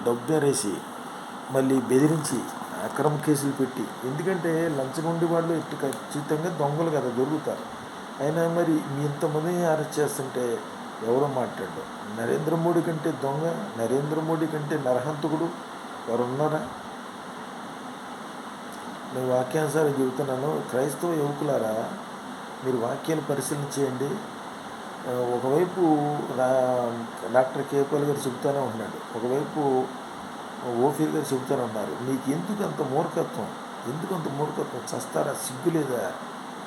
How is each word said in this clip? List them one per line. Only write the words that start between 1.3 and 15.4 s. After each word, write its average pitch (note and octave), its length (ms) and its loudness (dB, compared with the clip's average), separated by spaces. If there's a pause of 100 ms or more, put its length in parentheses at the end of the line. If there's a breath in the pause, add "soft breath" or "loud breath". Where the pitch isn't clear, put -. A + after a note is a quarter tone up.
మళ్ళీ C3 300 4
బెదిరించి, C3+ 580 4 (460)
అక్రమ D3 320 2
కేసులు C#3+ 360 2
పెట్టి, B2+ 320 0 (200)
ఎందుకంటే E3 640 0
లంచగొండి D#3+ 580 0
వాళ్ళు E3 260 2
ఎట్టి D#3 240 -2
ఖచ్చితంగా D3 720 -2
దొంగలు D3+ 420 0
కదా, B2+ 200 2
దొరుకుతారు. C3 540 0 (560)
అయినా D#3+ 280 2
మరి E3 260 4 (160)
మీ C#3+ 140 0
ఇంతమందిని D#3 640 0
అరెస్ట్ D#3 320 2
చేస్తుంటే C3 600 0 (480)
ఎవరో C3 200 6
మాట్లాడరు. G2+ 580 -2 (360)
నరేంద్ర C#3+ 340 2
మోడీ E3+ 260 4
కంటే D#3+ 300 0
దొంగ, C#3+ 340 0 (340)
నరేంద్ర C#3+ 420 2
మోడీ D#3+ 260 2
కంటే D3+ 320 -2
నరహంతకుడు D3 680 2 (600)